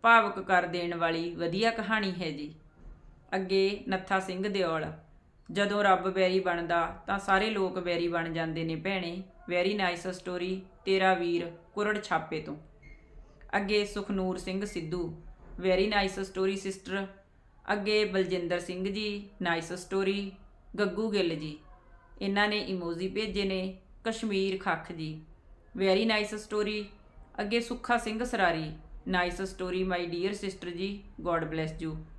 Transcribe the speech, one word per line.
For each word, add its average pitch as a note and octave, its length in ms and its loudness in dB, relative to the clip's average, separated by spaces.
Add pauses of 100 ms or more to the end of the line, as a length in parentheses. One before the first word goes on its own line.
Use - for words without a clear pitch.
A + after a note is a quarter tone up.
"ਭਾਵੁਕ A3 380 8
ਕਰ F#3 220 6
ਦੇਣ F3 320 -2
ਵਾਲੀ E3+ 400 0
ਵਧੀਆ E3+ 360 2
ਕਹਾਣੀ G#3+ 500 0
ਹੈ E3 100 -2
ਜੀ।" D3+ 240 -8 (800)
ਅੱਗੇ F#3+ 540 2
ਨੱਥਾ F#3+ 320 0
ਸਿੰਘ F#3 280 -4
ਦਿਓਲ, E3+ 380 0 (680)
"ਜਦੋਂ G3+ 320 2
ਰੱਬ F#3+ 260 6
ਬੈਰੀ F#3 300 4
ਬਣਦਾ E3+ 680 0
ਤਾਂ G3 120 0
ਸਾਰੇ G3 320 2
ਲੋਕ F#3 280 0
ਬੈਰੀ F3 300 0
ਬਣ E3 240 -2
ਜਾਂਦੇ E3 320 -2
ਨੇ E3 120 -2
ਭੈਣੇ। F3+ 460 -4 (280)
Very F#3 260 2
nice F3+ 420 -2
story, F3+ 380 -4 (280)
ਤੇਰਾ F#3+ 300 6
ਵੀਰ E3+ 380 0 (220)
ਕੁਰੜ G#3 280 0
ਛਾਪੇ D#3+ 380 -2
ਤੋਂ।" D3+ 160 -8 (1000)
ਅੱਗੇ G#3 280 2
ਸੁਖਨੂਰ G3 520 -2
ਸਿੰਘ F#3+ 300 -4
ਸਿੱਧੂ, E3+ 560 -6 (380)
"Very F#3 280 4
nice G3 320 2
story F#3+ 360 0 (100)
sister।" F#3+ 400 -6 (680)
ਅੱਗੇ G#3 320 4
ਬਲਜਿੰਦਰ F3+ 560 0
ਸਿੰਘ F3+ 320 -4
ਜੀ, G#3 360 -4 (140)
"ਨਾਈਸ E3+ 300 0
ਸਟੋਰੀ।" F#3+ 600 0 (460)
ਗੱਗੂ G3+ 320 0
ਗਿੱਲ F3+ 240 2
ਜੀ, D3+ 240 -6 (640)
ਇਹਨਾਂ G3+ 260 2
ਨੇ G#3 100 0
ਇਮੋਜੀ F3+ 500 -4
ਭੇਜੇ G3+ 360 -2
ਨੇ। F#3+ 340 -2 (260)
ਕਸ਼ਮੀਰ G3 540 0
ਖੱਖ E3 340 -4
ਜੀ, D#3 280 -8 (580)
"Very F#3+ 320 4
nice G#3+ 280 0
story।" G#3 460 -2 (560)
ਅੱਗੇ G#3+ 200 2
ਸੁੱਖਾ A#3+ 380 0
ਸਿੰਘ A3 260 -2
ਸਰਾਰੀ, E3 480 2 (380)
"Nice F3+ 320 0
story F#3 420 -2
my F3 260 -2
dear F3 200 -2
sister F#3+ 400 -6
ਜੀ, F#3+ 320 -4 (200)
God E3 220 0
bless D#3+ 420 -4
you।" D#3 100 -4 (220)